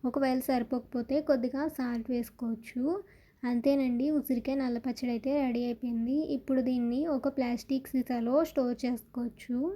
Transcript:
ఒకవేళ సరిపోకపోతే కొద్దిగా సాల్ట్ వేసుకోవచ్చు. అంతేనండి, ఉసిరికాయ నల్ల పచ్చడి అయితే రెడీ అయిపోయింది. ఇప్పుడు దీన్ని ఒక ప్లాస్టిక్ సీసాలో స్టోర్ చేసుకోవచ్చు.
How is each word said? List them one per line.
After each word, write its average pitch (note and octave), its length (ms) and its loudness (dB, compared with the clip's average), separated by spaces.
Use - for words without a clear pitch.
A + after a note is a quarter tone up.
ఒకవేళ C4 340 2
సరిపోకపోతే B3 720 0
కొద్దిగా C4+ 420 2
సాల్ట్ A#3+ 300 -4
వేసుకోవచ్చు. A#3+ 720 -4
అంతేనండి, B3+ 680 2
ఉసిరికాయ C4 420 0
నల్ల A#3+ 160 0
పచ్చడి A#3+ 380 -2
అయితే C4 160 -2
రెడీ A#3+ 220 0
అయిపోయింది. A#3+ 540 0
ఇప్పుడు C4 320 2
దీన్ని B3 320 2
ఒక C#4 180 -2
ప్లాస్టిక్ B3+ 580 -2
సీసాలో B3 500 2
స్టోర్ B3+ 320 0
చేసుకోవచ్చు. A#3+ 720 -4